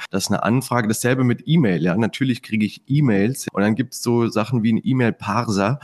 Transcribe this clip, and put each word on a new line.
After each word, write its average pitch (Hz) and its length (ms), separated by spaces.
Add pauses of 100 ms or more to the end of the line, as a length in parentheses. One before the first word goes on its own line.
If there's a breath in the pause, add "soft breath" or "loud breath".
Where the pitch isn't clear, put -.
(100)
dass 98 220
eine 98 100
Anfrage, 120 460
dasselbe 123 340
mit 120 240
E-Mail, 110 380
ja, 87 120
natürlich 117 460
kriege 107 240
ich - 220
E-Mails 127 640
und 95 100
dann 107 140
gibt's 123 260
so 120 240
Sachen 110 380
wie 113 80
ein 110 100
E-Mail-Parser, 113 1000